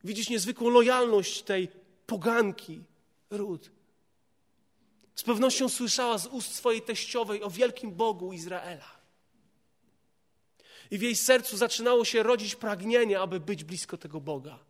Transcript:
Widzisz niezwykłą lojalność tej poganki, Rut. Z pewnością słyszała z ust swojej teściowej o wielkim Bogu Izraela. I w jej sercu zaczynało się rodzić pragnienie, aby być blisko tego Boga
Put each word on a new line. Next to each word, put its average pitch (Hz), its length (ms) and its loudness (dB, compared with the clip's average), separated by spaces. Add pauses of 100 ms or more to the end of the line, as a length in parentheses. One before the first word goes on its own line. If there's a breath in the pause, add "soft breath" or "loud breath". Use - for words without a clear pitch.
Widzisz 208 240 -6
niezwykłą 233 400 -2
lojalność 240 720 4
tej 190 260 -2 (380)
poganki, 196 800 0 (460)
Rut. 202 400 -8 (1400)
Z - 80 -10
pewnością 247 460 2
słyszała 240 500 0
z 175 80 -6
ust 247 280 -8
swojej 226 280 0
teściowej 214 600 -4
o 202 80 -6
wielkim 220 440 0
Bogu 185 380 -2
Izraela. 175 640 -10 (1900 loud breath)
I 202 80 -6
w 185 40 -2
jej 233 140 0
sercu 247 400 4
zaczynało 233 480 2
się 226 180 2
rodzić 214 340 0
pragnienie, 208 640 2
aby 185 200 -2
być 156 240 -6
blisko 170 340 -10
tego 156 220 -12
Boga 143 380 -8 (120)